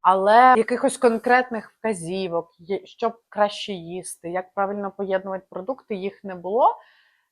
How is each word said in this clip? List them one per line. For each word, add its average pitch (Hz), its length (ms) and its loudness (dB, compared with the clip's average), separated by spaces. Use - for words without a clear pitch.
Але 208 560 6
якихось 247 400 -2
конкретних 247 720 0
вказівок, 175 880 -6
є-, 185 260 -6
що - 280 -6
краще 208 440 -2
їсти, 175 560 -12
як 185 240 -6
правильно 202 440 -4
поєднувати 190 520 -6
продукти, 214 460 -10
їх 190 280 -10
не 190 120 -12
було. 220 400 0